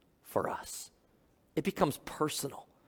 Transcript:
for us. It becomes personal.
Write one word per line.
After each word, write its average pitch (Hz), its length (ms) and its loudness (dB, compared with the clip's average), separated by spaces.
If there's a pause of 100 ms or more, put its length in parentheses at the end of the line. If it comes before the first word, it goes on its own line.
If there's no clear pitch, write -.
(220)
for - 260 0
us. - 440 -8 (640)
It 156 80 2
becomes 185 400 2
personal. - 640 -2 (220)